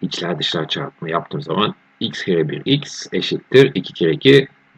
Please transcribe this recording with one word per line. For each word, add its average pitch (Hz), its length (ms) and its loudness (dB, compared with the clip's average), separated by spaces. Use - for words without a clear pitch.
içler 87 380 -6
dışlar 78 300 -4
çarpımı 80 420 -8
yaptığım 80 320 -6
zaman 87 320 -2
x - 240 -8
kere 82 240 0
bir 73 160 -8
x - 480 -4
eşittir 107 640 4
iki - 180 -6
kere 82 200 0
iki 135 360 6